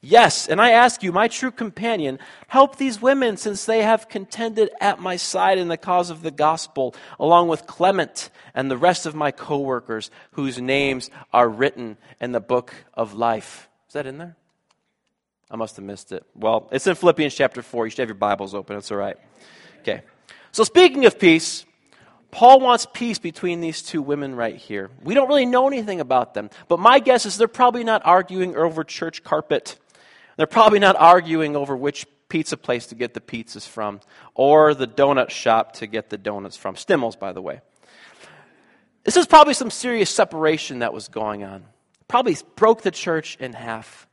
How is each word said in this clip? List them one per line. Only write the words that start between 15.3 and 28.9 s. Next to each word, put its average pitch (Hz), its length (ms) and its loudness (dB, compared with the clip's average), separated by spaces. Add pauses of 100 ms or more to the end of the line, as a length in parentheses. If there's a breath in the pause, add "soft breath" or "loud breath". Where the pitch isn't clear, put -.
I 110 60 -16
must 113 180 -10
have 98 100 -18
missed 98 280 -16
it. 92 120 -14 (120)
Well, 110 340 -2
it's 131 160 -4
in 185 80 0
Philippians 156 400 0
chapter 127 260 -2
four. 120 240 -8
You 113 60 -10
should - 80 -16
have 127 100 -4
your 110 60 -12
Bibles 98 400 -4
open. 101 220 -10
It's 101 160 -12
all 101 60 -6
right. 101 180 -8 (640 soft breath)
Okay. - 220 -6 (500 soft breath)
So - 100 0
speaking 277 440 4
of - 120 -2
peace, 165 460 2 (680 soft breath)
Paul 262 300 8
wants 247 320 2
peace 233 260 -6
between 170 420 -6
these 165 220 -8
two 156 200 -8
women 139 340 -6
right 117 200 -4
here. 98 340 -10 (120)
We 175 120 -6
don't 269 120 2
really 277 200 2
know 254 200 0
anything 214 340 -6
about 127 340 -2
them, 104 160 -10 (180 loud breath)
but 170 100 0
my 240 220 6
guess 247 260 2
is 196 100 -8
they're 220 120 2
probably 247 340 2
not 226 220 -2
arguing 185 500 0
over 160 300 -2
church - 400 -12